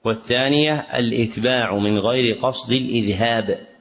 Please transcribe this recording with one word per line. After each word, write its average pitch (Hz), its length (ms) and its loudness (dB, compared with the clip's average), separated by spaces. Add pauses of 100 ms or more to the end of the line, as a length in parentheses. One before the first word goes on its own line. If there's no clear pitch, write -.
والثانية 135 680 2
الإتباع 117 1040 0
من 104 220 2
غير 117 360 2
قصد 127 360 -4
الإذهاب 113 960 0 (140)